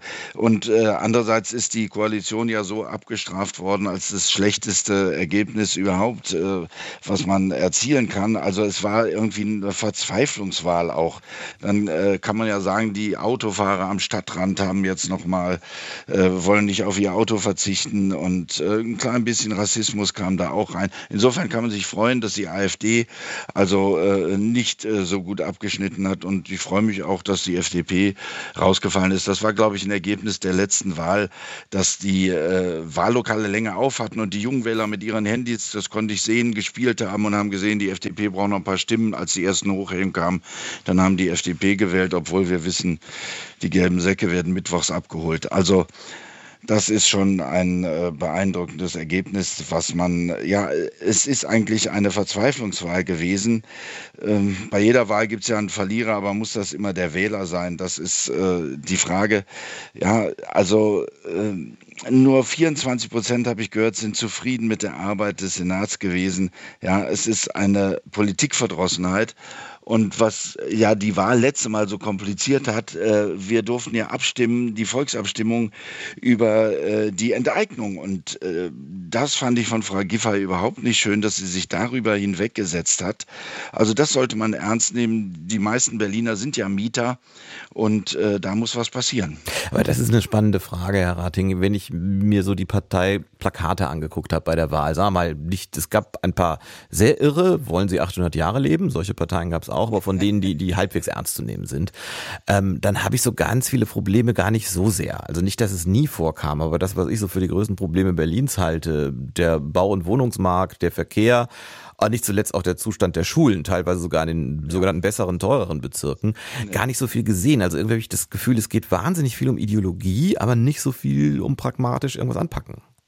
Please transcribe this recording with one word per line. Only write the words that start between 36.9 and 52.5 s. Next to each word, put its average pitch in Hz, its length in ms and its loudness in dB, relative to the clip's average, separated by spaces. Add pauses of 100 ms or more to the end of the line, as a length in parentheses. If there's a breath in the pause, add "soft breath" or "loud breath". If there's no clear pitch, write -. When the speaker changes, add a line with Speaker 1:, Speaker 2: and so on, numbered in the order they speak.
Speaker 1:
haben 104 240 -2
und 104 100 0
haben 104 160 0
gesehen, 101 280 0
die 98 120 0
F 95 100 -6
D 101 100 -6
P 104 180 -2
braucht 98 220 -2
noch 101 60 0
ein 92 80 -4
paar 92 140 0
Stimmen. 113 360 0
Als 82 200 -4
die 90 100 0
ersten 98 260 0
Hochheben 95 420 -2
kamen, 87 300 0 (420 loud breath)
dann 92 160 4
haben 95 160 6
die 90 120 2
F 82 140 -2
D 90 120 -2
P 98 220 2
gewählt, 92 360 2
obwohl 87 380 0
wir 87 140 0
wissen, 87 340 -2 (640 loud breath)
die 95 80 0
gelben 90 300 4
Säcke 95 300 2
werden 87 220 0
mittwochs 90 380 -2
abgeholt. 80 640 -4
Also 92 340 4 (760 loud breath)
das 107 240 2
ist 107 200 4
schon 98 320 4
ein, 90 420 2
äh, 85 340 -2
beeindruckendes 87 800 -2
Ergebnis, 87 760 -2
was 82 240 0
man, 87 380 2 (120)
ja, 95 260 2
es 85 560 0
ist 139 180 0
eigentlich 107 460 2
eine 101 220 2
Verzweiflungswahl 98 920 0